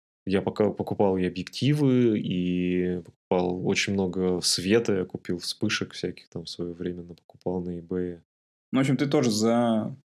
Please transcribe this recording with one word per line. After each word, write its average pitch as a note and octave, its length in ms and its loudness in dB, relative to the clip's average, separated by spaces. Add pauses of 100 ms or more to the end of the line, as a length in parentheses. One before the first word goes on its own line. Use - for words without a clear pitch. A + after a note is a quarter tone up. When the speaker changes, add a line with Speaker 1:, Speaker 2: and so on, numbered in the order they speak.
(260)
Speaker 1:
Я F#2+ 160 2
пока G2 280 2
покупал F#2+ 480 0
и F#2 80 2
объективы, B2 920 2
и F2+ 840 0
покупал F2+ 640 -2
очень G2 260 0
много F#2 480 0
света, G#2 580 2
я F#2 60 -2
купил - 340 -6
вспышек - 540 -4
всяких - 360 -8
там E2 160 -12
в - 40 -12
своё F2 240 -8
время, F2 300 -6
напокупал F2 580 -8
на F2 180 -6
eBay. F2 400 -4 (520)
Speaker 2:
Ну, B2 80 2
в - 20 4
общем, C3+ 160 4
ты C#3+ 100 0
тоже C#3 240 2
за A2+ 640 2 (220)